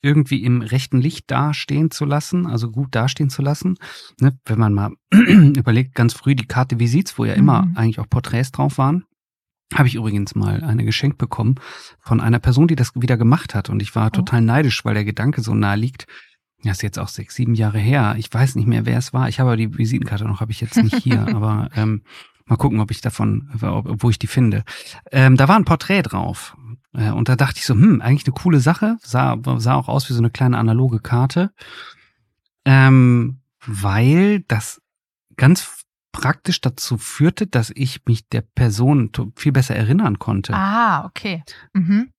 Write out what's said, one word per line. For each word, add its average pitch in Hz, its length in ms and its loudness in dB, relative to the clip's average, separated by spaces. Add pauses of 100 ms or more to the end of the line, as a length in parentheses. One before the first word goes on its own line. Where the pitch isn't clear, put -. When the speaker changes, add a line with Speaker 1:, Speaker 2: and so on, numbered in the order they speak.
Speaker 1:
irgendwie 143 440 2
im 123 160 2
rechten 127 400 0
Licht 135 280 -4
dastehen 147 640 -2
zu - 140 -6
lassen, 147 420 -2
also 117 240 -4
gut 131 240 -6
dastehen 131 360 -2
zu 135 120 -6
lassen? 151 340 -2 (440)
Ne? 135 240 2
Wenn 107 160 -2
man 107 120 2
mal 101 200 -2 (100)
<clears throat> - 80 -8
überlegt, 139 840 6
ganz 117 180 2
früh 139 220 0
die 117 100 -6
Carte 127 320 -2
Visite, 120 380 0
wo 113 80 -2
ja 107 100 -2
immer 135 280 4
Speaker 2:
Mhm. 180 140 -2
Speaker 1:
eigentlich 113 220 0
auch 110 100 -8
Porträts 127 440 -4
drauf 139 260 -4
waren, 143 260 0 (680)
habe 135 140 4
ich 113 80 -2
übrigens 104 400 -4
mal 101 260 -2
eine 113 220 -2
geschenkt 120 340 -2
bekommen 120 380 -2 (420)
von 113 220 0
einer 113 180 0
Person, 127 300 2
die 160 80 0
das 123 180 -2
wieder 123 220 0
gemacht 117 400 0
hat. 101 140 -6
Und 104 120 -2
ich - 140 -8
war 107 100 0
Speaker 2:
Oh. 110 40 0
Speaker 1:
total 123 320 0
neidisch, 123 420 0
weil 107 100 -2
der 104 100 -2
Gedanke 117 380 -4
so 107 120 -4
nahe 101 220 0
liegt. 123 300 -6 (560)
Das 107 160 -4
ist - 40 -8
jetzt 101 180 -8
auch 98 80 -8
sechs, - 260 -16
sieben 120 200 -2
Jahre 110 240 0
her. 113 400 2
Ich - 140 -10
weiß 131 220 0
nicht 110 120 0
mehr, 113 200 0
wer 120 120 0
es - 140 -6
war. 127 160 -2
Ich 113 120 -6
habe 127 100 2
aber 117 60 0
die 110 220 -4
Visitenkarte 110 480 -2
noch, 104 140 -4
habe 110 120 -6
ich - 80 -8
jetzt 117 220 -2
nicht - 140 2
hier. 120 320 0
Speaker 2:
<laughs> 220 80 -2
Speaker 1:
Aber, 107 380 -2
ähm, 110 280 -2 (440)
mal 117 100 2
gucken, 110 240 0
ob 107 100 -2
ich 104 100 -8
davon, 107 500 -4 (120)
ob, 107 400 -6
wo 120 80 4
ich 107 80 0
die - 80 -6
finde. 107 380 0 (480)
Ähm, 131 240 6
da 135 120 4
war 202 80 6
ein 202 100 4
Porträt 180 360 0
drauf. 95 540 -6 (380)
Äh, 107 160 -2
und 117 180 -2
da 127 80 2
dachte 135 220 -2
ich - 80 -10
so, 131 80 0
hm, 151 260 6
eigentlich 135 260 0
eine 131 80 -2
coole 170 240 2
Sache. 175 440 2
Sah, 123 360 -2 (200)
sah 120 160 0
auch 131 140 -2
aus 131 200 -2
wie 131 60 -4
so 120 40 0
eine 117 120 2
kleine 123 280 0
analoge 113 400 0
Karte. 131 540 0 (1120)
Ähm, 131 720 4 (280)
weil 123 840 2
das - 320 -6 (560)
ganz - 480 2 (260)
praktisch - 500 -4
dazu - 380 -6
führte, - 480 -2
dass 120 280 -2
ich 131 320 -6
mich 113 240 -2
der 113 100 -2
Person 120 720 0
to-, 113 240 -6
viel 143 160 -2
besser 131 240 0
erinnern 117 420 0
konnte. 101 360 -4
Speaker 2:
Ah, 196 500 0
okay. 180 400 -10 (280)
Mhm. 202 360 0 (100)